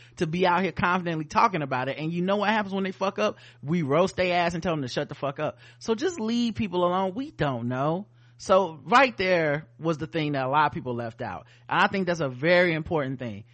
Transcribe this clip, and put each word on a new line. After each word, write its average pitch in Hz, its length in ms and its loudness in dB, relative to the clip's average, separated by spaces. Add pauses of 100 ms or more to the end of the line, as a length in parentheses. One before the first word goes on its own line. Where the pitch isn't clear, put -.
(180)
to 180 80 -2
be 175 220 0
out 175 160 2
here 175 80 0
confidently 175 540 -2
talking 202 360 2
about 131 260 -4
it. 135 120 -4
And 156 120 -4
you 175 120 -2
know 196 140 0
what 202 120 0
happens 214 240 -2
when 196 100 -2
they 190 80 -4
fuck 190 280 -2
up? 208 180 0 (240)
We 165 220 0
roast 156 320 4
their 185 240 2
ass 170 160 2
and 165 80 -6
tell 180 100 0
'em 156 80 -2
to 127 60 -4
shut 147 200 -4
the - 80 -14
fuck 139 240 -6
up. 151 200 -4 (200)
So 226 140 -2
just 339 260 -2
leave 233 360 0
people 180 280 0
alone. 185 300 0
We 269 160 -8
don't 127 380 -2
know. 147 400 -2 (300)
So 185 480 2
right 240 320 4
there 160 500 2 (100)
was 156 220 -2
the 156 80 -6
thing 151 240 -2
that 135 140 -2
a 127 40 -2
lot 147 160 4
of 143 60 0
people 131 240 -6
left 117 260 -8
out. 92 240 -8 (240)
And 151 100 2
I 196 80 4
think 196 200 -2
that's 175 140 -2
a 139 80 -2
very 170 440 4
important 147 460 -4
thing. 107 240 -10 (100)